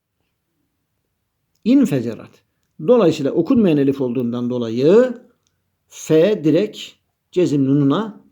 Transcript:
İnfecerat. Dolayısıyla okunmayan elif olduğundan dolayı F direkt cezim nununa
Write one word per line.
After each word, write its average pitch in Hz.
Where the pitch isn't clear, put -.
İnfecerat. 147
Dolayısıyla 170
okunmayan 180
elif 135
olduğundan 123
dolayı 131
F 165
direkt 165
cezim 151
nununa 143